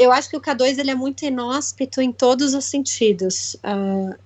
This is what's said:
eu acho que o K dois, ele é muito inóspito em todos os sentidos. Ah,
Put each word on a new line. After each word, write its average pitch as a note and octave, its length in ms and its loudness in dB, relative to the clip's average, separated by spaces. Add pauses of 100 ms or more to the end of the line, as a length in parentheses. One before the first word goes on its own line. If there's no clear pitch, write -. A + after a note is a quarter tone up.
eu B3 80 8
acho C#4+ 160 0
que D#4+ 80 -6
o C#4 40 -8
K D4 120 -2
dois, B3+ 240 0
ele C4+ 140 -2
é C4 40 -2
muito C4+ 300 -4
inóspito C4 760 -4
em B3+ 100 0
todos B3+ 420 2
os C4+ 120 -2
sentidos. G3+ 960 -2
Ah, G3 520 -2 (100)